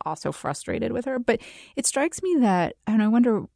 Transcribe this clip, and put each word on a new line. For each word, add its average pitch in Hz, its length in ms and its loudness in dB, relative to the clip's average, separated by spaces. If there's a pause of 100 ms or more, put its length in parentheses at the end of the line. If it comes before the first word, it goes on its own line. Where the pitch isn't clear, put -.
also 151 260 -4
frustrated - 600 -4
with 240 120 -4
her. 262 140 -4
But 233 240 0 (340)
it 277 80 -2
strikes - 380 -2
me 359 180 2
that, 185 360 2 (100)
and 220 160 4
I 214 60 2
wonder 233 340 4 (140)